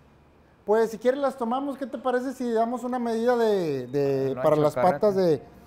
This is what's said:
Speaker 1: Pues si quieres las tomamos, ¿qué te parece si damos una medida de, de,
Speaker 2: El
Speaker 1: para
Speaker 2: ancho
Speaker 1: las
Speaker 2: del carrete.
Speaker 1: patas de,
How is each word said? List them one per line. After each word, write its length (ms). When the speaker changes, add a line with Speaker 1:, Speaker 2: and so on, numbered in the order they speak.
Speaker 1:
Pues 260
si 60
quieres 240
las 160
tomamos, 400
¿qué 100
te 100
parece 360
si 180
damos 320
una 160
medida 380
de, 500
de, 400
Speaker 2:
El 80
Speaker 1:
para 140
Speaker 2:
ancho 120
Speaker 1:
las 140
Speaker 2:
del 80
carrete. 160
Speaker 1:
patas 160
de, 260